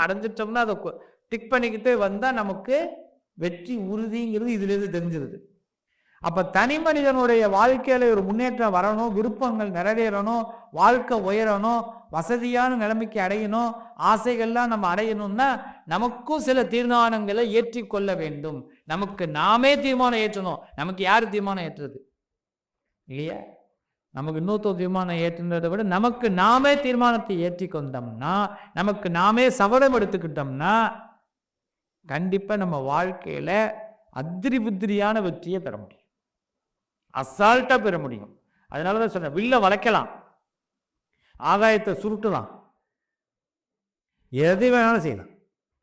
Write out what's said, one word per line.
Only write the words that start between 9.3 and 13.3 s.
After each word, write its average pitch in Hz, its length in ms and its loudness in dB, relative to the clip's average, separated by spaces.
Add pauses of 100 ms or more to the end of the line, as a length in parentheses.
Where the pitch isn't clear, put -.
நிறைவேறணும், 220 680 0 (260)
வாழ்க்கை 240 500 4
உயரணும், 214 600 0 (280)
வசதியான 240 680 0
நிலைமைக்கு 220 440 -2
அடையணும், 214 500 0 (320)